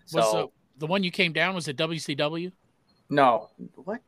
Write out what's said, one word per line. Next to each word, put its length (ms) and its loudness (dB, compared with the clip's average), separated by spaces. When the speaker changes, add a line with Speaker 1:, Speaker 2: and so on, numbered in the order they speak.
Speaker 1:
Was 180 2
Speaker 2:
So 220 -2
Speaker 1:
the, 20 -20
the 60 -6
one 160 0
you 80 -2
came 220 0
down, 220 0
was 140 -6
it 80 -8
W 220 -2
C 160 -6
W? 360 -2
Speaker 2:
No. 400 4
What? 320 -10